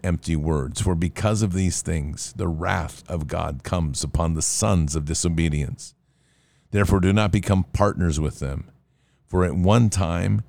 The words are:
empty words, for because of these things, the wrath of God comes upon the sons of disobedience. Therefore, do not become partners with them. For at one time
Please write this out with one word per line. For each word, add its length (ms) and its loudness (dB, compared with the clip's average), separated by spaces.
empty 320 -2
words, 460 -2
for 160 0
because 440 0
of 120 0
these 300 0
things, 540 -6
the 120 -2
wrath 600 -4
of 200 -4
God 340 -6
comes 400 -2
upon 320 -2
the 80 -4
sons 540 0
of 80 -2
disobedience. 880 -2
Therefore, 280 4
do 120 4
not 200 4
become 400 2
partners 480 2
with 200 -4
them. 300 -6
For 180 2
at 100 0
one 340 6
time 600 0